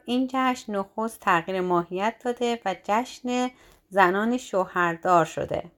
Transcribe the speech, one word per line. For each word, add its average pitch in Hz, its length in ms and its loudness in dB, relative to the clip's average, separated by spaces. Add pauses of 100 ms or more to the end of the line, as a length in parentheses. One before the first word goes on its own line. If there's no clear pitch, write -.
این 254 280 0
جشن 254 440 -2
نخست 220 440 -6
تغییر 185 400 0
ماهیت 180 540 0 (100)
داده 240 400 -2
و 190 100 -2 (100)
جشن 247 680 -2 (380)
زنان 196 480 2
شوهردار 180 880 2
شده - 540 -6